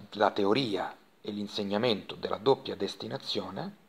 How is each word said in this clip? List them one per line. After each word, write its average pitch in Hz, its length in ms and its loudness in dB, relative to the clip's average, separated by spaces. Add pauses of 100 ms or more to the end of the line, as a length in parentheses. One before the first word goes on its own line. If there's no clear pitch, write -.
(100)
la 101 200 4
teoria 104 680 2 (240)
e 104 120 -8
l'insegnamento 104 840 -2
della 95 240 -4
doppia 110 380 2
destinazione 107 1000 -6 (120)